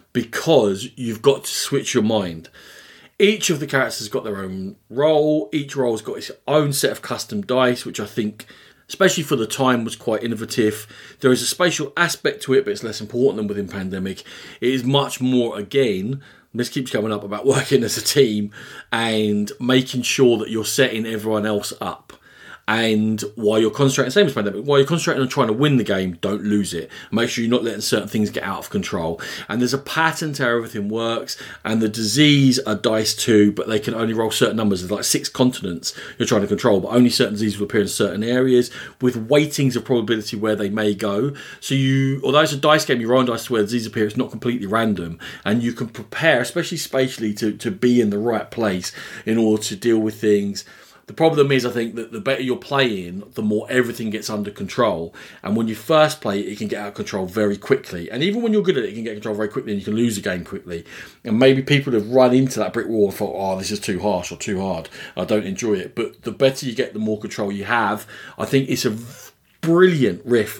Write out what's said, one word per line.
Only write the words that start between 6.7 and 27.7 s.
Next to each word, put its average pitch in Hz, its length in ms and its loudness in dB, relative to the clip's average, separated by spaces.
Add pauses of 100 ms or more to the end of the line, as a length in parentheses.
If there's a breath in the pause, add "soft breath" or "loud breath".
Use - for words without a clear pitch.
set - 180 0
of - 100 -10
custom 110 400 -6
dice, 123 440 0
which 98 140 -10
I 107 60 -4
think, 107 400 -4 (440 soft breath)
especially 185 340 2
for 143 140 -2
the 110 100 -2
time, 127 380 2
was 107 120 -8
quite 110 260 -2
innovative. 110 640 -2 (320 loud breath)
There 131 120 6
is 123 100 4
a 120 40 -4
spatial 160 520 0
aspect 165 460 -2
to 135 100 0
it, 135 120 4
but 104 60 -4
it's 101 120 -6
less 107 180 -8
important 120 360 0
than 107 100 -4
within 101 220 -4
Pandemic. 95 520 -6 (400 loud breath)
It 120 120 2
is 131 120 -2
much 135 360 0
more, 123 360 0
again, 110 640 -2 (320 soft breath)
this 120 160 -2
keeps 135 220 -4
coming 110 220 0
up 104 120 -6
about 104 200 -6
<laughs> 139 100 4
working 135 280 2
as 107 140 -2
a 110 40 -4
team 107 500 2 (400 loud breath)
and 107 680 0
making 127 440 2
sure 120 340 4
that 107 120 -4
you're 110 160 -2
setting 113 400 0
everyone 107 400 -2
else 107 360 -2
up. - 320 -10 (540 loud breath)
And 110 540 2 (140)
while 110 240 2
you're 110 100 4
concentrating, 135 400 2
same 202 160 4
as 139 80 0
Pandemic, 104 320 -4
while 143 140 4
you're 139 80 4
concentrating 156 340 0
on 127 80 0
trying 131 200 2
to 110 40 2
win 139 240 4
the 113 60 2
game, 95 380 -2
don't 101 220 -2
lose 104 300 0
it. 82 160 -8 (220 loud breath)
Make 117 180 0
sure 120 140 -4
you're 113 80 0
not 120 120 2
letting 107 180 -4